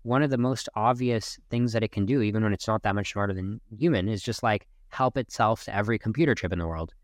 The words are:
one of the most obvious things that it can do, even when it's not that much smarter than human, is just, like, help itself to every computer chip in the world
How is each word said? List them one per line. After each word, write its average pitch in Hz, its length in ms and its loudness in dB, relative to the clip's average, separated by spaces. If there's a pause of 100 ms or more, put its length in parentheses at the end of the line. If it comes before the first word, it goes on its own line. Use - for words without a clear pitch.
one 127 220 2
of 143 80 2
the 127 80 2
most 127 340 0
obvious 120 640 0 (120)
things 120 220 0
that 113 100 2
it 107 80 -2
can 101 160 0
do, 127 160 2
even 107 200 2
when 107 100 2
it's - 140 -4
not 110 140 0
that 101 140 0
much 101 160 -2
smarter 101 240 -2
than 95 260 -6 (160)
human, 110 320 2
is 107 140 -2
just, - 180 -4
like, 107 260 0 (200)
help 127 300 0
itself 113 480 0
to 98 100 -8
every 104 240 0
computer 135 340 2
chip 90 180 -2
in 87 60 -2
the 85 100 -2
world 82 360 -6